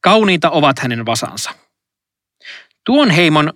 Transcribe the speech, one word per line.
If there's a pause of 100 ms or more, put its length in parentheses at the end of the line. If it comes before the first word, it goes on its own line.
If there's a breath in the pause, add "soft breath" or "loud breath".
kauniita
ovat
hänen
vasansa." (1300 loud breath)
Tuon
heimon